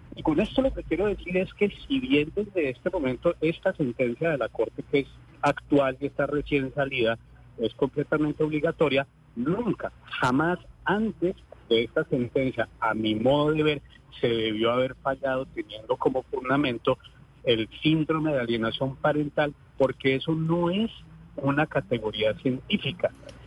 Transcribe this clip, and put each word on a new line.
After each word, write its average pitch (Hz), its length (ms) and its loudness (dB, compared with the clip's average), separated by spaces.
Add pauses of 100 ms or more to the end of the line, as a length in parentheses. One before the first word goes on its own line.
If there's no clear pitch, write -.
(140)
Y - 80 -14
con 151 160 2
esto 214 220 2
lo 269 140 2
que 175 80 -8
quiero 175 240 0
decir 180 320 -4
es 185 160 -2
que 208 160 2 (180)
si - 100 0
bien 147 380 2
desde 190 320 -2
este 131 220 -4
momento 147 500 0
esta 170 340 0
sentencia 127 560 0
de 147 80 -2
la 110 120 -2
Corte, - 400 -4
que 143 100 2
es 135 80 -6 (320)
actual 143 580 2
y 143 80 -6
está 139 200 -2
recién 139 480 -2
salida, 131 440 0 (400)
es 113 160 0
completamente 151 720 0
obligatoria, 151 640 0 (280)
nunca, 160 580 -2 (120)
jamás 151 540 0 (300)
antes 190 460 0 (340)
de 117 140 4
esta 151 220 -2
sentencia, 123 640 -2 (100)
a 113 160 0
mi 107 220 0
modo 143 360 4
de 156 120 0
ver, 151 180 0 (380)
se 123 80 2
debió 110 420 0
haber 127 240 0
fallado 135 520 -4
teniendo 107 500 -6
como 131 260 0
fundamento 131 720 0 (460)
el 113 260 2 (140)
síndrome 156 500 2
de 135 80 0
alienación 117 540 -2
parental, 147 580 0 (260)
porque 135 360 2
eso 135 180 -2
no 165 380 0
es 214 200 0 (460)
una 139 300 0
categoría 110 720 -2
científica. - 760 -2 (340)